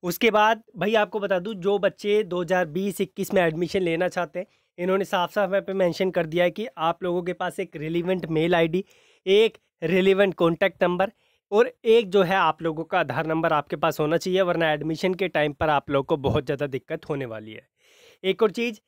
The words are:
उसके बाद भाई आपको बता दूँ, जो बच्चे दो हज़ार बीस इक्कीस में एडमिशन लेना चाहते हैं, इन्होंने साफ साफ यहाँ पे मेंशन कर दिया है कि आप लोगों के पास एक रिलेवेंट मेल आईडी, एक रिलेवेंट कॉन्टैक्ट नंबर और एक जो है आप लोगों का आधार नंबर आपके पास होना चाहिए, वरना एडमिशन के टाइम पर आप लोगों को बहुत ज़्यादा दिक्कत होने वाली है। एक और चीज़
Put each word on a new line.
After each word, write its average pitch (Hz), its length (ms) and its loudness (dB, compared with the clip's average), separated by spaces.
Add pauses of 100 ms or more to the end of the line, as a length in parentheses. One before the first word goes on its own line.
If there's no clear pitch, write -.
उसके 180 280 0
बाद 214 320 2 (140)
भाई 196 180 -2
आपको 208 260 0
बता 196 180 0
दूँ, 208 160 -6
जो 196 240 0
बच्चे 208 440 0
दो 180 180 -4
हज़ार 180 260 0
बीस 185 340 -4
इक्कीस 196 340 -6
में 190 80 4
एडमिशन 170 380 0
लेना 175 280 -2
चाहते 175 300 -6
हैं, 185 80 -10 (320)
इन्होंने 185 260 0
साफ 175 280 -2
साफ 202 180 0
यहाँ 196 120 0
पे 190 100 -8
मेंशन 185 380 0
कर 170 160 -2
दिया 170 180 0
है 180 60 2
कि 208 160 -8 (120)
आप 165 240 -2
लोगों 180 200 -2
के 175 100 -6
पास 180 280 -6
एक 170 160 -8
रिलेवेंट 170 500 -2
मेल 160 280 2
आईडी, 170 300 2 (420)
एक 208 320 2 (240)
रिलेवेंट 190 520 4
कॉन्टैक्ट 175 480 0
नंबर 180 300 0 (400)
और 214 200 4 (120)
एक 226 260 4
जो 196 120 4
है 180 140 2
आप 170 260 2
लोगों 160 220 -4
का 175 160 0
आधार 156 260 -2
नंबर 160 260 0
आपके 151 240 -2
पास 156 240 -2
होना 156 160 0
चाहिए, 185 260 0
वरना 170 300 2
एडमिशन 160 420 -2
के 185 140 -4
टाइम 151 240 0
पर 160 160 -2
आप 147 220 0
लोगों 139 140 0
को 160 120 0
बहुत 135 280 0
ज़्यादा 143 220 -4
दिक्कत 139 420 -8
होने 139 180 -4
वाली 110 260 -12
है। - 160 -18 (560)
एक 190 180 0
और 214 80 4
चीज़ 233 380 -4